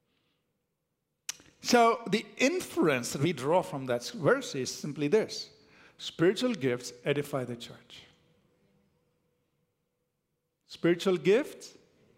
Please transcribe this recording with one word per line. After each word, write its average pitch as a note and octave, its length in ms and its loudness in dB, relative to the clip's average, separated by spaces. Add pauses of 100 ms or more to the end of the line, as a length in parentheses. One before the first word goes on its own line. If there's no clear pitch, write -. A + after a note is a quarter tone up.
(1600)
So A#3 480 6
the G#3+ 160 0 (120)
inference B3 760 0
that D3 80 -6
we E3+ 120 2
draw D3+ 280 2
from C#3+ 240 -8
that A#2+ 240 -2
verse A3 460 0
is B2+ 160 -4
simply D3 360 -4
this. F#3+ 420 0 (480)
Spiritual F#3+ 560 0
gifts B2+ 400 -4 (100)
edify C#3+ 400 -2
the A#2+ 140 -8
church. - 460 -20 (2750)
Spiritual F3 500 0
gifts F#3+ 600 0 (400)